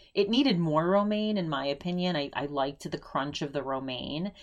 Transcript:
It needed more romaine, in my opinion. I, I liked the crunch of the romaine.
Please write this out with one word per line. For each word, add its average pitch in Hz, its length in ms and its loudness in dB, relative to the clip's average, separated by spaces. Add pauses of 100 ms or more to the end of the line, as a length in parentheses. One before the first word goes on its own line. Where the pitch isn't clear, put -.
(140)
It 202 160 4
needed 240 300 4
more 160 280 2
romaine, 208 500 2
in 170 120 -2
my 139 160 -2
opinion. 175 500 0
I, 143 180 -2
I 139 120 -4
liked 143 440 -4
the 151 80 -4
crunch 143 440 -4
of 143 120 -4
the 139 100 -2
romaine. 131 800 -6